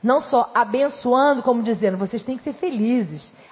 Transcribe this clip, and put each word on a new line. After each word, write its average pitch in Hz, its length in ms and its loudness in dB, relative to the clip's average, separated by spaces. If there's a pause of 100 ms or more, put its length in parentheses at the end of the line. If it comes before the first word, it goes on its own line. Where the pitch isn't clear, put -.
Não 254 180 2
só 247 340 0
abençoando, 254 880 2
como 240 200 0
dizendo, 202 360 0
vocês 196 260 -4
têm 262 140 -6
que - 60 -16
ser 294 100 -6
felizes. 226 800 -2 (200)